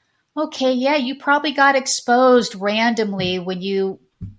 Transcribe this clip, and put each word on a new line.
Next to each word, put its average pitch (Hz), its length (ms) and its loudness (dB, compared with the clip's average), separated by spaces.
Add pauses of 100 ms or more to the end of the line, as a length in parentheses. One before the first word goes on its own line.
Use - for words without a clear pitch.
(360)
okay, 294 380 -2
yeah, 262 240 0
you 269 180 -4
probably 294 380 0
got 277 240 4
exposed 247 800 2
randomly 202 840 -2
when 180 220 -6
you 190 400 -2 (380)